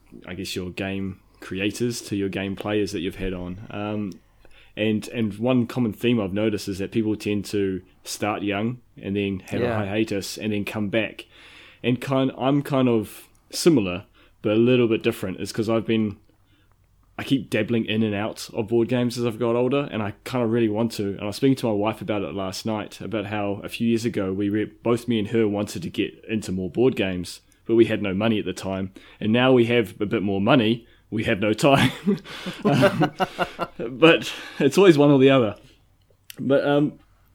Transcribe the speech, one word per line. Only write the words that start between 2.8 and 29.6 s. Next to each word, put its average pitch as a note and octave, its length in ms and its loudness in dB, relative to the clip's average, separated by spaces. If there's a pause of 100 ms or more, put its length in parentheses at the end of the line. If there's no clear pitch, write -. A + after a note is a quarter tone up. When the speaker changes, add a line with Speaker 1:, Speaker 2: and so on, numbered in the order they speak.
Speaker 1:
that F2+ 80 -4
you've F#2 160 -4
had F#2 160 -4
on. F2+ 360 -10
Um, G#2 440 -6 (640)
and, G#2+ 320 0
and A2 300 -4
one A#2+ 280 2
common A#2+ 240 -2
theme A#2+ 300 0
I've F#2+ 100 -2
noticed G#2 380 0
is F#2+ 100 -6
that G2 140 -6
people G#2+ 240 0
tend G#2 280 -2
to F#2+ 360 -2 (240)
start G#2 380 -4
young G#2+ 360 -2 (160)
and G2 220 -8
then G2 300 -2
have G2+ 120 -4
Speaker 2:
Yeah. A#2+ 220 -2
Speaker 1:
a G2+ 40 -4
hiatus G2+ 520 -4
and G#2 160 -4
then G#2 100 -2
come G#2 240 -4
back. G#2+ 380 -4 (580)
And A#2+ 160 2
kind, C3 380 0
I'm C#3 240 2
kind C3 260 0
of A2 400 0 (220)
similar, G2 560 2 (360)
but G#2+ 120 0
a - 20 4
little A#2+ 320 6
bit G#2+ 160 0
different, G2+ 380 -2
is G2 100 -8
'cause G#2+ 160 -2
I've A2+ 180 0
been, A2 300 0 (1000)
I A2 60 -8
keep C3 260 -2
dabbling A2+ 360 0
in A2 160 0
and G#2+ 140 0
out - 380 -6
of G#2 160 -4
board A#2 180 2
games B2 320 -2
as A#2+ 60 -2
I've G#2+ 120 -4
got A#2 180 0
older, B2+ 360 0
and A2 100 -4
I G#2 120 -4 (100)
kinda B2 240 -2
really A2+ 220 2
want A2 240 -2
to. G2+ 160 -4
And - 120 -8
I G2+ 40 -6
was G2+ 100 -6
speaking C3+ 220 2
to B2 100 -4
my A2 60 2
wife G#2+ 280 0
about G2+ 220 -4
it D2+ 100 -8
last F#2+ 320 -6
night, G#2+ 360 -6
about G2 240 -6
how G#2 380 -4
a E2+ 60 -10
few A#2 180 -4
years A2+ 180 2
ago, G2 260 -2
we G2+ 180 -2
re-, G#2+ 160 0
both - 420 -2
me A#2 120 2
and G2+ 80 -2
her A2+ 200 2
wanted G#2 360 -4
to F2 60 -6
get - 400 -6
into G#2 240 -4
more F#2 160 -4
board A#2+ 260 2
games, F#2 460 -4 (240)
but A#2 100 2
we A2+ 100 8
had G2+ 160 -2
no G2 120 -2
money G#2+ 260 2
at - 60 -4
the F#2 80 -4
time. F#2+ 400 -6 (260)
And G#2+ 140 0
now B2+ 180 4
we B2 140 6